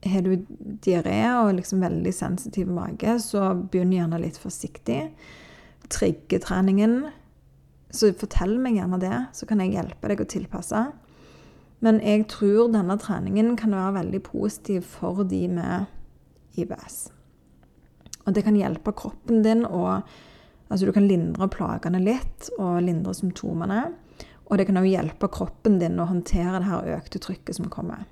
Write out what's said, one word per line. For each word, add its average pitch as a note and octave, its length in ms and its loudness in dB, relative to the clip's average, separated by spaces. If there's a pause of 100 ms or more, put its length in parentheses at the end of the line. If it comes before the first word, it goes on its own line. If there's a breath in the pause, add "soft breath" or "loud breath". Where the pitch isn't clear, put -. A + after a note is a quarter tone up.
Har F#3+ 240 2
du F#3 160 2 (400)
diaré F3+ 400 2 (160)
og G3+ 160 4
liksom F#3 240 -2
veldig F3 340 0
sensitiv F#3 540 -4
mage, F#3 560 -2
så F#3+ 320 0
begynn F#3 400 2
gjerne E3+ 240 0
litt E3 180 -6
forsiktig. - 640 -6 (880 loud breath)
Triggetreningen, G3 1200 0 (800)
så G#3+ 240 4
fortell G3+ 480 0
meg B3+ 160 0
gjerne F#3 240 0
det, F#3+ 180 -2 (140)
så - 160 -14
kan G#3 160 2
jeg G3 140 0
hjelpe - 340 -6
deg G3+ 80 -2
å G#3 80 -4
tilpasse. G#3 600 -4 (920 loud breath)
Men A3 220 4
jeg G#3+ 260 4
tror G#3 460 4
denne G3 260 2
treningen G#3 560 0
kan A3 160 0
være F#3+ 300 -2
veldig F#3+ 240 -4
positiv - 560 -4 (160)
for F3+ 260 -2
de F#3 300 -2
med - 1040 -8
I F3 80 -2
B - 180 -10
S. - 220 -14 (1200)
Og G3 100 2
det G#3 80 2
kan G#3+ 140 6
hjelpe G3+ 340 -2
kroppen - 480 0
din A3 240 6
å, F3+ 380 -2 (680 loud breath)
altså F#3+ 160 0
du G3 80 4
kan G3+ 160 6
lindre F3 400 2
plagene F3 540 -2
litt - 560 -2
og F3 260 0
lindre F3+ 320 0
symptomene. F#3 680 -2 (600 loud breath)
Og G3+ 120 2
det F#3+ 80 4
kan F#3+ 120 4
også F#3+ 100 6
hjelpe F#3 420 0
kroppen G3 480 2
din E3+ 200 0
å E3+ 80 -2
håndtere F3+ 520 0
det F#3+ 80 0
her F3 300 -2
økte - 260 -10
trykket - 320 -10
som - 160 -6
kommer. - 400 -8